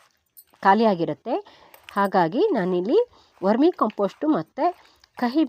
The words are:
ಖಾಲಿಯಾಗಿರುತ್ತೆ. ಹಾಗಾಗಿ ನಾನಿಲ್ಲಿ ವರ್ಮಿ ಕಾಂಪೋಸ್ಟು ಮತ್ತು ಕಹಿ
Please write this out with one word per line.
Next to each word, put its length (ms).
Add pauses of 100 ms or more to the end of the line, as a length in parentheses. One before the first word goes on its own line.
(680)
ಖಾಲಿಯಾಗಿರುತ್ತೆ. 680 (640)
ಹಾಗಾಗಿ 460 (160)
ನಾನಿಲ್ಲಿ 400 (480)
ವರ್ಮಿ 240 (100)
ಕಾಂಪೋಸ್ಟು 460 (100)
ಮತ್ತು 280 (560)
ಕಹಿ 280